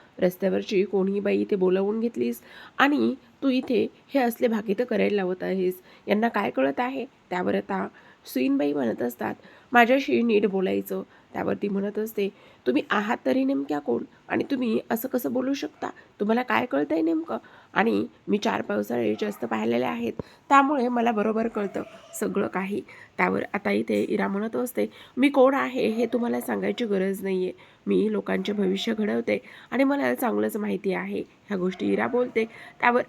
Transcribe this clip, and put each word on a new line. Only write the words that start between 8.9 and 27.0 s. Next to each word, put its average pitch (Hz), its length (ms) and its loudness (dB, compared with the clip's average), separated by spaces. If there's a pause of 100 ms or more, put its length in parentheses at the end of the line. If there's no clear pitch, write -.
असतात, 240 340 -4 (360)
"माझ्याशी 247 500 4
नीट 220 240 4
बोलायचं." 196 580 -2 (300)
त्यावर 190 200 -2
ती 202 160 -4
म्हणत 196 300 -2
असते, 214 300 -2 (380)
"तुम्ही 254 220 2
आहात 208 360 0
तरी 262 180 2
नेमक्या 277 360 0
कोण? 247 240 -2 (240)
आणि - 240 0
तुम्ही 233 280 0 (120)
असं 233 160 -2
कसं 254 260 -2
बोलू 254 200 0
शकता? - 360 -8 (300)
तुम्हाला 220 220 2
काय 220 240 0
कळतंय 294 360 0
नेमकं? 320 360 -2 (360)
आणि 214 340 0 (200)
मी 196 100 0
चार 208 240 0
पावसाळे 214 600 -2
जास्त 214 240 -6
पाहिलेले 226 400 0
आहेत, 233 280 -4 (360)
त्यामुळे 269 380 4
मला 240 240 2
बरोबर 220 360 0
कळतं 202 340 -4 (380)
सगळं 196 280 0
काही." 190 340 -4 (360)
त्यावर 190 260 0 (100)
आता 208 180 -2
इथे 214 380 0
इरा 196 180 0
म्हणत 208 280 -4
असते, 233 300 -2 (320)
"मी 277 120 6
कोण 269 240 6
आहे 254 340 0
हे 226 180 0
तुम्हाला 240 360 -2
सांगायची 208 440 -2
गरज 196 380 -2